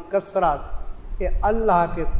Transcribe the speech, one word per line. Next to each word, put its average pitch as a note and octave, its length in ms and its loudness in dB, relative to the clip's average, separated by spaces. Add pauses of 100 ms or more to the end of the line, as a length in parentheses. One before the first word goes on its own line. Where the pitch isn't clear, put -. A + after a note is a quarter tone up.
کثرت F3+ 640 -2 (460)
یہ F3+ 80 0 (120)
اللہ G#3 440 4 (100)
کے E3 80 -4 (160)